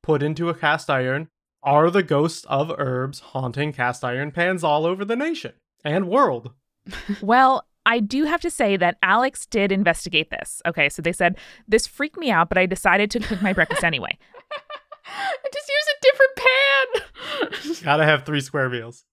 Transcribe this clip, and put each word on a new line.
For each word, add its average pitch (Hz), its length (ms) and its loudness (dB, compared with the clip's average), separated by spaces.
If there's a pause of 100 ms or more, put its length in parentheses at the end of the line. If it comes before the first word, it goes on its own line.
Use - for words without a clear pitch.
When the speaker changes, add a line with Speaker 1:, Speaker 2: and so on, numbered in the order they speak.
Speaker 1:
put 147 200 0
into 156 260 -4
a 165 60 -4
cast 156 340 0
iron, 135 400 -2 (340)
are 147 280 4
the 190 120 2
ghosts 156 460 0
of 147 300 -2
herbs 131 420 -4
haunting 135 540 -6
cast 123 280 -4
iron 131 280 -6
pans 170 340 -2
all 156 220 2
over 190 180 -2
the 233 120 -2
nation 311 360 -6 (320)
and 175 240 -2
world. 202 480 0
Speaker 2:
<laughs> - 60 -20 (600)
Well, 254 420 4 (220)
I 233 140 2
do 262 240 0
have 320 160 0
to 349 100 -4
say 202 260 2
that 175 280 0
Alex 233 420 0
did 196 240 0
investigate 170 600 0
this. - 360 -10
Okay, 160 220 0
so - 120 -6
they 170 120 -2
said, 180 240 2 (320)
"This 214 180 2
freaked - 300 -10
me 330 120 -4
out, 170 200 4
but 185 100 0
I 185 80 4
decided 190 460 2
to 233 80 -2
cook 208 200 -6
my 196 120 0
breakfast 190 320 0
Speaker 3:
<laughs> - 0 -
Speaker 2:
anyway." 147 340 -4 (1400)
Speaker 3:
Just 587 140 -10
use 605 180 0
a 571 160 -4
different 539 1700 0
pan. - 60 -16
<laughs> - 20 -18
Speaker 1:
Gotta 151 200 4
have 147 200 2
three 151 160 -2
square 135 280 -4
meals. 120 440 -10